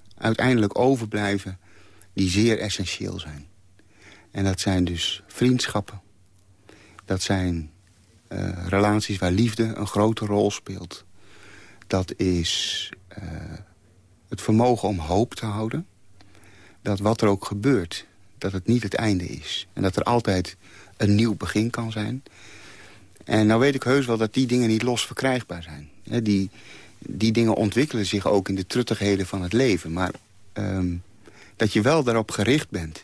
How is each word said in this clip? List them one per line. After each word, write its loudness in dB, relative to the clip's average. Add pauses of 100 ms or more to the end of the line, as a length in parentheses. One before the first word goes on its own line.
(180)
uiteindelijk 2
overblijven 0 (560)
die 2
zeer 4
essentieel -6
zijn. -14 (840)
En -4
dat 0
zijn 2
dus -4
vriendschappen. 0 (1040)
Dat -2
zijn, -2 (560)
eh, -6
relaties 2
waar 0
liefde 2
een -4
grote 0
rol 2
speelt. -12 (840)
Dat -2
is, -2 (180)
eh, -16 (1080)
het -8
vermogen 4
om 0
hoop 0
te -8
houden. -4 (960)
Dat -2
wat 0
er 4
ook 2
gebeurt, 0 (320)
dat -4
het -8
niet 4
het -4
einde 0
is. -10
En -6
dat 0
er -2
altijd 0 (420)
een 4
nieuw 4
begin 0
kan -6
zijn. -6 (1000)
En 2
nou 6
weet 4
ik -6
heus 2
wel 0
dat -2
die 2
dingen 2
niet 2
los 0
verkrijgbaar -4
zijn. -16 (200)
Hè, 0
die, 2 (500)
die -2
dingen 4
ontwikkelen 0
zich -2
ook 2
in -2
de -4
truttigheden 0
van -6
het -4
leven. 2
Maar, -2 (420)
ehm, -2 (640)
dat 0
je 4
wel 4
daarop 0
gericht 2
bent -8